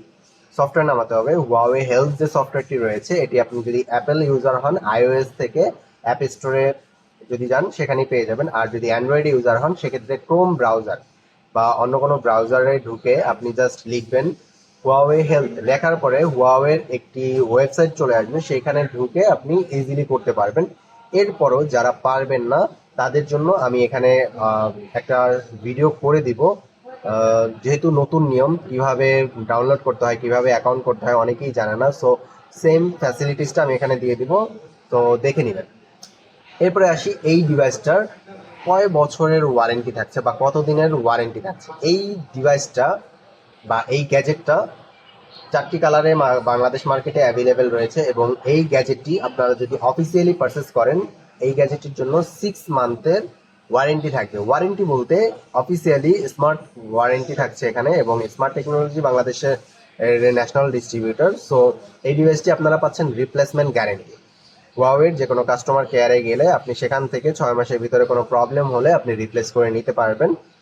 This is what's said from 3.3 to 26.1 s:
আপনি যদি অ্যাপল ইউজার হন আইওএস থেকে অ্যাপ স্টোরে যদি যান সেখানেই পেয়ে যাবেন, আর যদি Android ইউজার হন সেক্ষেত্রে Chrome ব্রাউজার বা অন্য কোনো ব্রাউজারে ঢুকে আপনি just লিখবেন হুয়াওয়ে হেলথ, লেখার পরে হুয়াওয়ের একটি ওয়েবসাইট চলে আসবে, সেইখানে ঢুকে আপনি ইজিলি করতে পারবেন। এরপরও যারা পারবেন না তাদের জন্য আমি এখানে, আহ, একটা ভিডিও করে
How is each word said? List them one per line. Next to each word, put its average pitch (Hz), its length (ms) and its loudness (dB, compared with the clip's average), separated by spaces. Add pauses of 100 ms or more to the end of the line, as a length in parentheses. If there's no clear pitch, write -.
আপনি 117 220 -4
যদি 123 240 -2
অ্যাপল 147 360 0
ইউজার 135 380 0
হন 147 160 -2
আইওএস 127 500 0 (120)
থেকে 147 320 0 (320)
অ্যাপ 123 200 -2
স্টোরে 135 500 -2 (580)
যদি 123 160 -6
যান 139 240 0
সেখানেই 135 340 -2
পেয়ে 120 220 0
যাবেন, 120 220 -4
আর 113 260 -2
যদি 117 120 -6 (120)
Android 143 280 0
ইউজার 120 320 2
হন 156 220 0
সেক্ষেত্রে 127 460 -6
Chrome 175 300 2
ব্রাউজার 113 400 0 (580)
বা 117 180 2
অন্য 123 260 0
কোনো 143 200 0
ব্রাউজারে 123 680 2
ঢুকে 123 380 0
আপনি 120 280 -2
just 123 360 -2
লিখবেন 120 400 -2 (580)
হুয়াওয়ে 143 380 4
হেলথ, 139 360 0
লেখার 139 380 0
পরে 143 280 2
হুয়াওয়ের 135 560 4 (100)
একটি 131 500 -4
ওয়েবসাইট 139 540 2
চলে 131 220 0
আসবে, 113 240 -2
সেইখানে 143 540 -2
ঢুকে 127 320 0
আপনি 170 440 0
ইজিলি 139 340 -4
করতে 127 280 -2
পারবেন। 104 320 0 (480)
এরপরও 151 540 2
যারা 123 260 0
পারবেন 131 500 -2
না 147 260 0 (280)
তাদের 131 300 0
জন্য 147 260 0
আমি 127 320 2
এখানে, 127 420 2
আহ, 110 440 -2 (240)
একটা 123 460 0 (220)
ভিডিও 127 280 0
করে 147 320 0